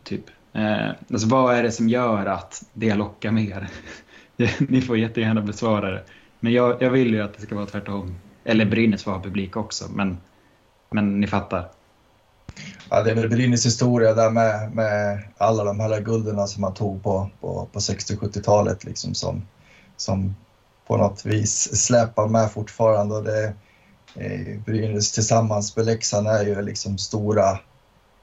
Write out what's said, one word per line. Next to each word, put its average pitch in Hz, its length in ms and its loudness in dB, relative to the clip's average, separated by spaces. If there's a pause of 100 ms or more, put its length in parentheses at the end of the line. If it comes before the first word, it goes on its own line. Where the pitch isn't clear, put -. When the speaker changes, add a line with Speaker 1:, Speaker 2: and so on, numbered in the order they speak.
Speaker 1:
typ. - 220 -10 (280)
Eh, 107 360 0 (220)
alltså, 110 160 0
vad 127 280 4
är 120 80 2
det 117 80 0
som 113 180 0
gör 113 360 2
att 92 380 -6 (100)
det 110 220 0
lockar 104 360 -4
mer? 101 380 -2 (680)
<laughs> 120 220 2
Ni 127 220 2
får 123 160 0
jättegärna 110 440 0
besvara 104 500 -2
det. 95 120 -6 (360)
Men 117 140 0
jag, 120 280 4
jag 131 80 4
vill 127 240 4
ju 107 80 2
att 101 120 -6
det - 80 -18
ska 104 140 -8
vara 101 100 -4
tvärtom. 98 500 -8 (280)
Eller 110 220 4
Brynäs 107 380 2
får 104 80 -4
ha 95 120 -6
publik 95 340 -6
också, 110 360 -6
men, 98 240 -2 (720)
men 101 300 0
ni 101 80 2
fattar. 92 420 -4 (1200)
Speaker 2:
Ja, - 140 2
det 110 80 2
är 110 40 2
väl 113 140 0
Brynäs 120 360 2
historia 120 480 4
där 113 160 4
med, 110 460 2
med 104 480 0 (140)
alla 107 260 2
de 101 160 -2
här 110 220 0
gulderna 107 460 -2
som 104 140 -8
man 95 120 -2
tog 95 300 -4
på, 98 260 0 (120)
på, 92 300 -6
på 101 100 -8
sextio-sjuttiotalet, 98 1040 0
liksom, 95 300 -8
som, 92 340 -6 (500)
som 95 380 -2 (520)
på 110 100 2
något 104 280 0
vis 107 500 -2 (100)
släpar 113 420 2
med 110 240 2
fortfarande. 107 640 2
Och 107 80 -4
det, 107 300 -2 (640)
eh, 101 500 -8
Brynäs 107 460 -2
tillsammans 107 640 0
med 113 100 0
Leksand 107 420 0
är 107 180 2
ju 101 160 0
liksom 101 360 -4
stora, 104 520 2 (720)